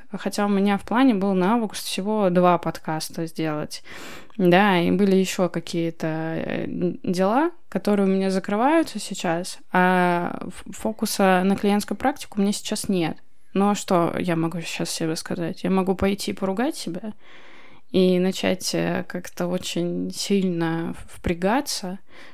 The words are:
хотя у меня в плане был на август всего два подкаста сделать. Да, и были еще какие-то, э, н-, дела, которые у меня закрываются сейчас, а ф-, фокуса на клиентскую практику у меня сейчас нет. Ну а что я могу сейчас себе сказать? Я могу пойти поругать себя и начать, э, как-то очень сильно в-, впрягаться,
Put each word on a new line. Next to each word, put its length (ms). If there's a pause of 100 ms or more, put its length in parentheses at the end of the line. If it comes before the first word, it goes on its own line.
(120)
хотя 340
у 20
меня 300
в 40
плане 320
был 200
на 200
август 320
всего 440
два 280
подкаста 680
сделать. 560 (540)
Да, 420
и 140
были 240
еще 320
какие-то, 580
э, 600
н-, 360
дела, 480 (180)
которые 380
у 40
меня 200
закрываются 720
сейчас, 580 (140)
а 760
ф-, 300
фокуса 680
на 120
клиентскую 420
практику 400
у 40
меня 100
сейчас 360
нет. 280 (380)
Ну 160
а 40
что 440
я 180
могу 240
сейчас 300
себе 260
сказать? 480
Я 60
могу 260
пойти 360
поругать 440
себя 360 (800)
и 300
начать, 540
э, 340
как-то 400
очень 640
сильно 800
в-, 220
впрягаться, 800 (360)